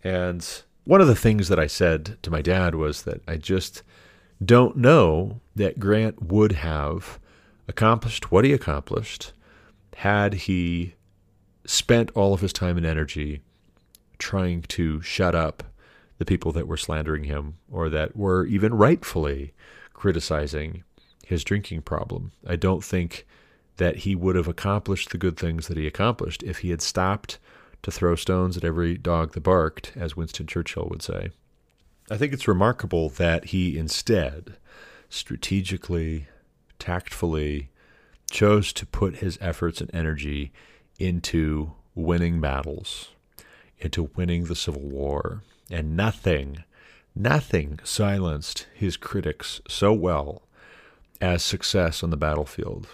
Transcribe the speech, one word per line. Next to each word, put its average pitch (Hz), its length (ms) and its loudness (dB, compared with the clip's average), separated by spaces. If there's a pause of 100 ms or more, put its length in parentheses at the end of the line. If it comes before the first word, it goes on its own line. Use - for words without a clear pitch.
And 90 420 -2 (380)
one 190 180 8
of 175 60 10
the 120 80 8
things 107 320 4
that 87 120 4
I 78 80 4
said 82 560 2
to 82 80 -4
my 78 100 0
dad 87 340 2
was 78 280 -2
that - 240 -8
I 82 100 -4
just 90 460 -4 (600)
don't 120 320 8
know 110 640 6 (160)
that 101 240 0
Grant 104 420 2
would 104 300 6
have 78 680 -2 (480)
accomplished - 640 2
what 98 140 8
he 139 80 6
accomplished - 800 -4 (640)
had 101 380 2
he 87 600 -2 (720)
spent - 460 2
all 98 220 4
of 90 80 0
his 95 120 -2
time 90 240 0
and 85 80 -2
energy 76 560 -4 (760)
trying 90 460 -2
to 80 380 -2
shut 87 320 0
up 82 300 -2 (540)
the 85 80 -4
people 87 260 0
that 80 160 -2
were 90 100 -4
slandering 78 460 -4
him 73 320 -6 (160)
or 82 180 -2
that 78 260 -2
were 92 300 2
even 101 280 2
rightfully 80 800 2 (400)
criticizing 80 880 -2 (420)
his 85 180 -2
drinking 98 380 -4
problem. 85 520 -8 (120)
I 87 120 -4
don't 92 260 0
think - 420 -4 (520)
that 87 200 2
he 98 180 -2
would 90 220 2
have 85 100 2
accomplished 98 640 -2
the - 80 -8
good 87 180 -2
things 82 320 -4
that 82 80 -6
he 78 120 -2
accomplished 98 560 -2
if - 160 -8
he 90 100 -4
had 85 120 -2
stopped - 580 -2 (420)
to 95 100 -8
throw 85 240 2
stones 92 400 0
at 87 80 -8
every 85 340 0
dog 82 360 0
that 82 80 -8
barked, 85 560 2
as 80 180 -8
Winston 82 320 -8
Churchill 85 420 -6
would 85 120 -10
say. - 300 -8 (800)
I 107 60 -4
think 139 160 0
it's 131 160 -4
remarkable 90 640 2
that 85 360 2
he 90 320 0
instead 78 800 -2 (540)
strategically, 85 1160 -4 (520)
tactfully 76 920 -4 (600)
chose 104 420 4
to - 120 -8
put - 320 -2
his 90 240 -4
efforts 85 400 -4
and - 120 -10
energy 73 600 -4 (440)
into 80 760 -2 (200)
winning 85 460 0
battles, 69 720 -6 (680)
into 80 380 -4
winning 87 300 0
the 82 100 -4
Civil 71 280 -6
War, 71 600 -4 (260)
and 80 280 -4
nothing, 85 680 -2 (500)
nothing 98 720 0
silenced 95 880 -2
his 95 220 -2
critics - 720 -6
so 101 240 2
well 82 520 0 (760)
as 87 240 0
success 87 600 0
on 85 60 -2
the 80 80 -2
battlefield. 76 760 -4